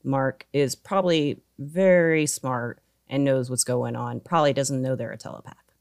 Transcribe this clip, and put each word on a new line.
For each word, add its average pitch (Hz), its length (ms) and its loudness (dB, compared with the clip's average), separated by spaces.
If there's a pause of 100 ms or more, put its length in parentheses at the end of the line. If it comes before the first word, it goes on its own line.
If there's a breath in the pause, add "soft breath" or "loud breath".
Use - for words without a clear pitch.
mark 135 500 -2
is 139 220 0
probably 170 680 0 (180)
very 165 680 4
smart 123 540 -4 (280)
and 139 160 0
knows 131 260 2
what's 127 140 -2
going 120 320 -2
on, 117 240 -8
probably 151 340 2
doesn't 135 280 -2
know 131 140 -2
they're 117 160 -6
a - 60 -12
telepath. - 380 -16 (260)